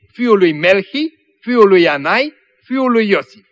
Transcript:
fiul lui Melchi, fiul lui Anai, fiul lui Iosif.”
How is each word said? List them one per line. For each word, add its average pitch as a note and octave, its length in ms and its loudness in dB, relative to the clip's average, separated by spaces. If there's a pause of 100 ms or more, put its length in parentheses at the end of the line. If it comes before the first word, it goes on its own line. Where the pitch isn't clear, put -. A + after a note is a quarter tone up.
(120)
fiul A3+ 260 0
lui F3 160 2
Melchi, F#3+ 540 -2 (320)
fiul A3+ 280 2
lui F3+ 200 4
Anai, E3+ 460 -4 (300)
fiul C4 280 -4
lui A3+ 160 0
Iosif.” C#3+ 440 -6